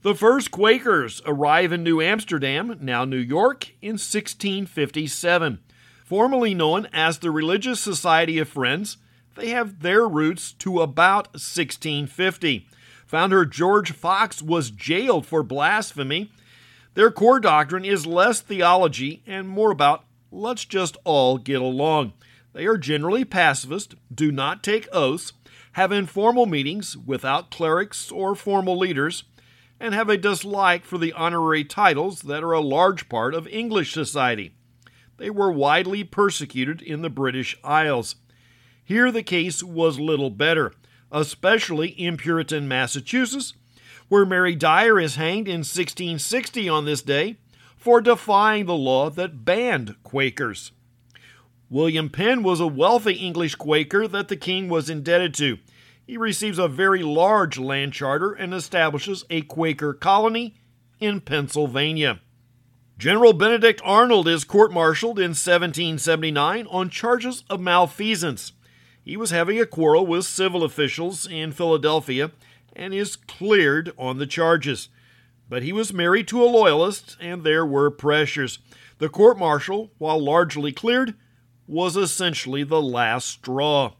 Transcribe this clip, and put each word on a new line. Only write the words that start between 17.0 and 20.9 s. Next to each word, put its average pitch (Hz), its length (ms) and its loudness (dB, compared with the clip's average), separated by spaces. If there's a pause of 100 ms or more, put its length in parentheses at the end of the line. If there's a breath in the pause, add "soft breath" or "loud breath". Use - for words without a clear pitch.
core 233 300 6
doctrine 170 440 2
is 190 220 -2
less 185 340 4
theology 175 840 2
and 190 240 -10
more 208 200 2
about 147 360 2 (240)
"let's 220 340 -8
just 185 400 -4